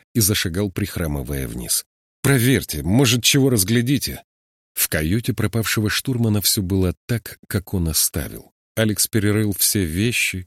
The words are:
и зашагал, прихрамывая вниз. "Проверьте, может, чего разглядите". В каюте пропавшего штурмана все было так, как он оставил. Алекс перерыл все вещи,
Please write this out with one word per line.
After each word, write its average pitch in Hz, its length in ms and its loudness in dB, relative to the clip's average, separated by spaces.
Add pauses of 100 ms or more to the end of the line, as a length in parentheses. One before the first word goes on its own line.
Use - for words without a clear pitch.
(120)
и - 60 0
зашагал, 98 540 0
прихрамывая 71 720 -4
вниз. 58 380 -6 (380)
"Проверьте, 120 600 2
может, 113 400 4
чего 139 260 4
разглядите". 120 760 0 (500)
В - 140 -2
каюте 95 460 0
пропавшего 107 540 -2
штурмана 113 540 0
все - 200 0
было 92 340 2 (100)
так, - 400 -6
как - 280 -4
он 87 120 0
оставил. 65 680 -4 (240)
Алекс 107 320 0
перерыл 104 460 0
все - 300 0
вещи, 92 600 -2